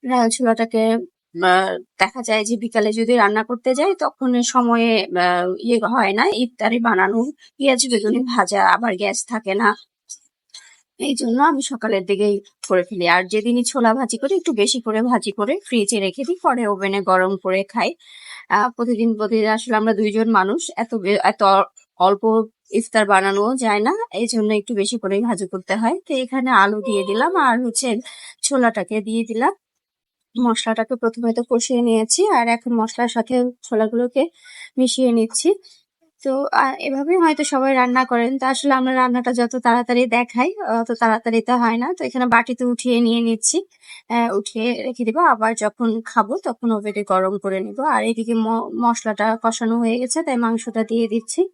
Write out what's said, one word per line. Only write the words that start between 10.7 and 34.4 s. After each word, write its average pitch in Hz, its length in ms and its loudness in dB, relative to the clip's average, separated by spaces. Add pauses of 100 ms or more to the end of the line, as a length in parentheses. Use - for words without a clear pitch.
এই 285 160 -2
জন্য 233 260 0
আমি 285 200 2
সকালের 220 440 -4
দিকেই 202 300 0 (320)
করে 185 160 2
ফেলি। 180 240 -4
আর 180 200 4
যেদিনই 226 360 0
ছোলা 233 300 2
ভাজি 254 240 -4
করি 277 180 -2
একটু 339 180 -2
বেশি 226 280 0
করে 220 200 -2
ভাজি 240 300 0
করে 233 340 -2
ফ্রিজে 220 340 0
রেখে 196 240 -4
দিই, 339 200 -4
পরে 247 240 0
ওভেনে 196 340 -2
গরম 185 360 2
করে 190 260 -2
খাই। 208 260 -2 (600)
আহ, 208 200 2
প্রতিদিন, 233 460 -2
প্রতিদিন 214 320 0
আসলে 220 280 -2
আমরা 220 180 2
দুইজন 214 380 0
মানুষ, 208 460 0
এত 233 180 -6
বে-, 202 280 0
এত 214 200 2 (560)
অল্প 196 240 4 (480)
ইফতার 220 340 0
বানানো 202 500 2
যায় 220 240 0
না, 240 140 0 (200)
এই 226 140 -2
জন্য 214 260 0
একটু 214 200 -2
বেশি 214 240 -2
করেই 196 240 -2
ভাজি 214 260 -2
করতে 190 280 -6
হয়। 226 320 0
তো 320 60 -4
এখানে 254 380 -2
আলু 208 300 4
দিয়ে 202 220 -2
দিলাম, 233 320 0
আর 254 300 2
হচ্ছে 240 220 -4 (560)
ছোলাটাকে 226 580 0
দিয়ে 220 220 -2
দিলাম। 233 300 -2 (880)
মশলাটাকে 226 540 -2
প্রথমে 233 380 -2
তো 240 160 -2
কষিয়ে 240 320 0
নিয়েছি, 226 460 2
আর 254 200 2
এখন 233 260 -2
মশলার 226 340 0
সাথে 233 280 -2 (280)
ছোলাগুলোকে 233 600 0 (540)